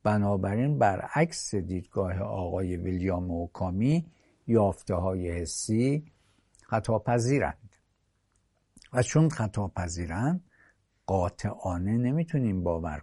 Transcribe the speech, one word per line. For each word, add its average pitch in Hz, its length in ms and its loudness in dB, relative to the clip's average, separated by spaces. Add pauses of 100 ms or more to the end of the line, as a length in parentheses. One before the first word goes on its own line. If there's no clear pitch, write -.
بنابراین 104 760 2
برعکس 123 760 0
دیدگاه 92 640 -4
آقای 92 580 -4
ویلیام 90 540 -2
اوکامی 95 760 -2 (420)
یافته‌های 95 840 2
حسی 113 800 -2 (500)
خطا 110 380 0
پذیرند 120 760 0 (1160)
و 127 80 4
چون 156 280 4
خطا 104 380 -2
پذیرند 90 760 -2 (640)
قاطعانه 92 920 -2
نمی‌تونیم 123 680 0
باور 82 400 -2